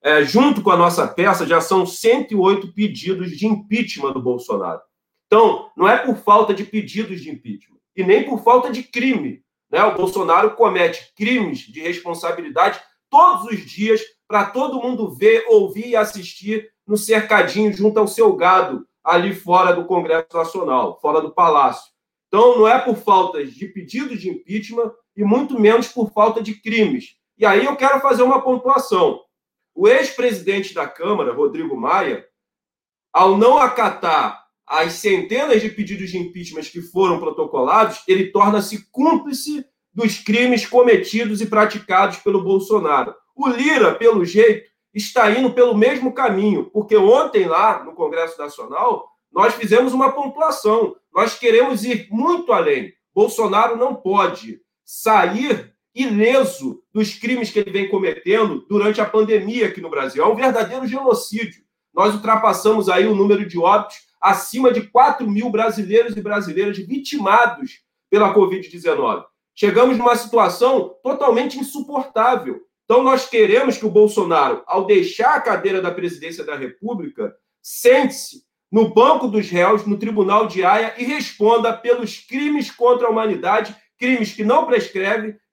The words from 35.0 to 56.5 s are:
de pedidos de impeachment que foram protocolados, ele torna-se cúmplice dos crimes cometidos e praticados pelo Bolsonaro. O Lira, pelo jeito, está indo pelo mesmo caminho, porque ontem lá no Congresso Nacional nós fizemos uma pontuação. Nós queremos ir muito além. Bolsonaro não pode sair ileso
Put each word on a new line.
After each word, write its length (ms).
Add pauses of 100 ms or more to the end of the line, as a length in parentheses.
de 80
pedidos 400
de 80
impeachment 460
que 180
foram 380
protocolados, 880
ele 240
torna-se 580
cúmplice 760 (280)
dos 260
crimes 460
cometidos 760
e 40
praticados 760
pelo 240
Bolsonaro. 680 (220)
O 140
Lira, 460
pelo 280
jeito, 460 (240)
está 380
indo 220
pelo 220
mesmo 380
caminho, 520
porque 300
ontem 500
lá 380
no 100
Congresso 460
Nacional 680 (220)
nós 220
fizemos 400
uma 180
pontuação. 840 (180)
Nós 240
queremos 480
ir 260
muito 400
além. 420 (200)
Bolsonaro 640
não 180
pode 640 (240)
sair 880 (220)
ileso 840 (120)